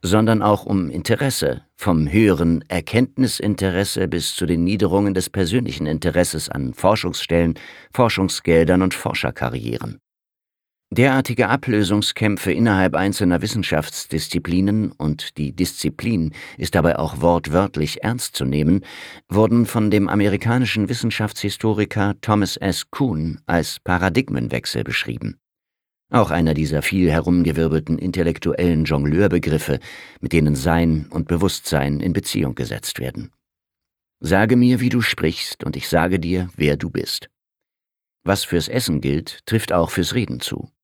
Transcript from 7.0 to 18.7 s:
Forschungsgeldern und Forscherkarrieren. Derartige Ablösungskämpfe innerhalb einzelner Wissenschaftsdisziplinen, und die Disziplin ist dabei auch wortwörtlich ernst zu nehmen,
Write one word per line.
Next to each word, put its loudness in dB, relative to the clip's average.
Forschungsgeldern 2
und 0
Forscherkarrieren. -6
Derartige 4
Ablösungskämpfe 0
innerhalb 4
einzelner 2
Wissenschaftsdisziplinen, -2
und -6
die -4
Disziplin -2
ist -4
dabei 4
auch -4
wortwörtlich 0
ernst -4
zu -4
nehmen, 2